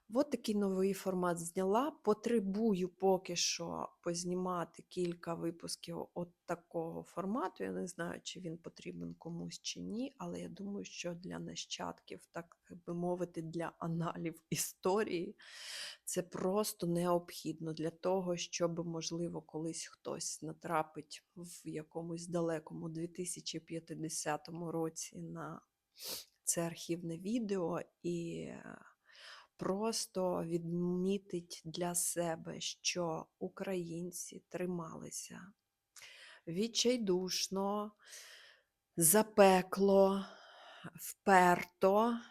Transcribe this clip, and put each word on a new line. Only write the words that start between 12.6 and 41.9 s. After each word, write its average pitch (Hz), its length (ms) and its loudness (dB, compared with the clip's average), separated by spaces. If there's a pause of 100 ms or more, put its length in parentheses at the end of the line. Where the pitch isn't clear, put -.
би 175 80 -4
мовити, 175 480 -2
для 165 360 -4
аналів 165 720 -2
історії, 196 840 0 (680)
це - 180 -2
просто 185 640 0
необхідно 170 840 0
для 156 180 -2
того, 180 460 0
щоб, 170 500 -2
можливо, 165 560 -4
колись 156 440 -6
хтось - 560 -8
натрапить 156 800 -4 (120)
в 170 320 -14
якомусь 165 580 -8
далекому 165 640 -2
дві 160 200 -6
тисячі 170 520 -8
п'ятдесятому 160 1120 -6
році 160 460 -4
на 165 420 -10 (840)
це - 180 2
архівне 165 540 -4
відео 190 640 -2 (220)
і, 170 460 -4
е, - 300 -14 (800)
просто 185 880 0
відмітить 175 1200 0
для 175 300 -2
себе, 165 640 -2
що - 640 -4 (120)
українці 180 1080 -6
трималися 175 1040 -8 (920)
відчайдушно, 196 1500 2 (1040)
запекло, 196 1300 8 (720)
вперто 196 1200 6 (120)